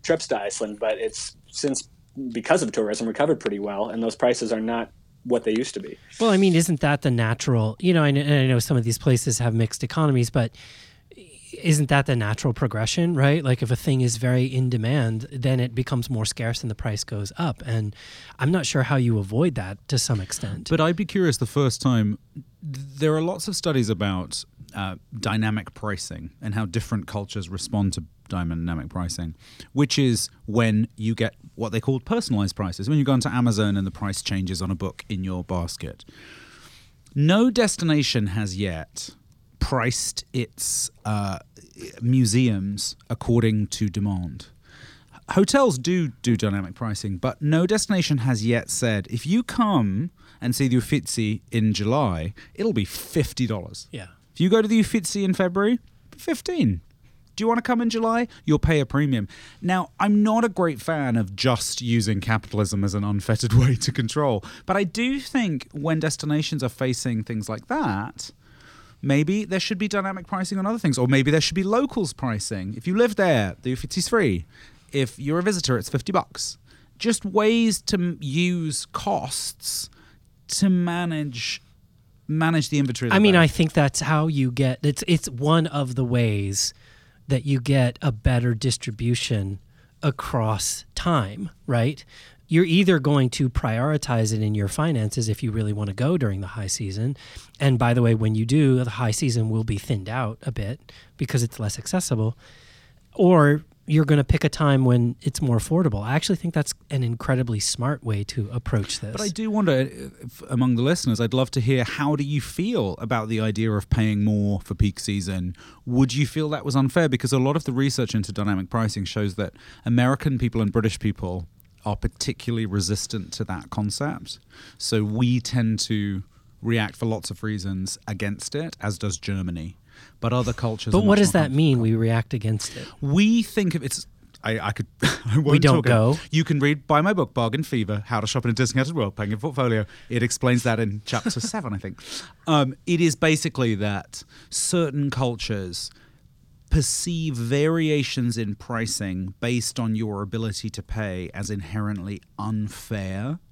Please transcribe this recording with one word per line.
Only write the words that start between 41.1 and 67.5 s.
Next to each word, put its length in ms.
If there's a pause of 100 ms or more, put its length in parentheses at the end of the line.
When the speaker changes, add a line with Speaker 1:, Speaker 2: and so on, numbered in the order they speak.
Speaker 3:
museums 960 (140)
according 580
to 220
demand. 580 (840)
Hotels 460
do 320 (140)
do 120
dynamic 380
pricing, 440
but 240
no 260
destination 520
has 260
yet 240
said, 420
"If 160
you 160
come 640 (320)
and 140
see 120
the 100
Uffizi 640 (100)
in 220
July, 600 (220)
it'll 180
be 120
fifty 600
dollars." 460
Speaker 2:
Yeah. 160 (260)
Speaker 3:
If 80
you 80
go 120
to 60
the 120
Uffizi 440
in 100
February, 460 (380)
fifteen. 640 (540)
Do 80
you 40
wanna 140
come 180
in 100
July? 380 (160)
You'll 160
pay 220
a 40
premium. 420 (340)
Now, 380
I'm 240
not 200
a 60
great 320
fan 340
of 220
just 440
using 380
capitalism 640
as 100
an 120
unfettered 480
<laughs> 80
way 140
to 160
control, 520 (220)
but 100
I 80
do 360
think 520
when 280
destinations 640
are 60
facing 540
things 240
like 200